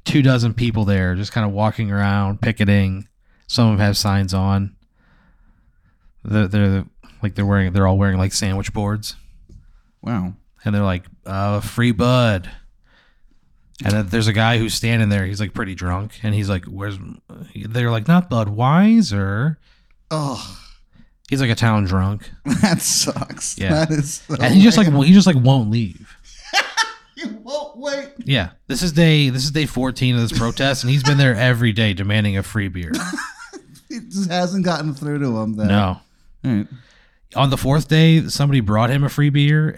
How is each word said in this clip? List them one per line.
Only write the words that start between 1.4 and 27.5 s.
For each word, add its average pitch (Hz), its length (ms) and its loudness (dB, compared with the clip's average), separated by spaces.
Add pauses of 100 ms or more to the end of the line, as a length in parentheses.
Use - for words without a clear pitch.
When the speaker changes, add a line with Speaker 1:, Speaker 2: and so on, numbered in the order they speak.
Speaker 1:
walking 104 420 -2
around, 101 500 0
picketing. 101 680 0 (380)
Some 120 260 2
of - 60 -
them 107 80 2
have 101 100 0
signs 98 360 0
on. 98 440 -2 (1500)
They're, 104 240 2
they're, 98 360 0 (380)
like, 101 120 -4
they're 101 120 -2
wearing, 98 260 2
they're 95 140 4
all 95 120 4
wearing, 98 200 2
like, 95 140 0
sandwich 98 400 -4
boards. 104 440 -6 (840)
Speaker 2:
Wow. 101 340 -6 (300)
Speaker 1:
And 107 100 -2
they're 101 80 0
like, 92 220 -2 (220)
uh, 101 340 -2
"Free 120 320 0
Bud." 117 560 2 (1400)
And 101 80 0
then 104 140 0
there's 110 220 0
a 110 40 2
guy 113 240 2
who's 110 160 -2
standing 113 380 0
there. 98 160 0
He's, 98 140 -6
like, 101 120 -6
pretty 95 220 -8
drunk. 92 480 -8
And 104 120 -4
he's 104 140 -2
like, 92 160 -4
"Where's," 98 320 -12 (580)
they're 113 360 -4
like, 113 180 -2
"Not 175 220 2
Budweiser." 120 1300 2 (540)
Speaker 2:
Ugh. 139 460 -8 (720)
Speaker 1:
He's, 135 140 -2
like, 120 80 2
a 117 40 0
town 110 300 2
drunk. 95 520 -2
Speaker 2:
<laughs> - 80 -20 (180)
That 196 180 2
sucks. - 800 -6
Speaker 1:
Yeah. 151 260 0
Speaker 2:
That 160 60 -2
is 147 240 -2 (120)
so 151 140 -6
Speaker 1:
And 127 140 2
he 190 80 10
just, 233 160 8
like, 190 100 6
Speaker 2:
lame. 143 140 4
Speaker 1:
he 156 100 8
just, 190 140 8
like, 170 100 6
won't 123 340 4
leave. 110 480 -4
Speaker 2:
<laughs> - 460 -6 (520)
He 311 140 -10
won't 262 480 -10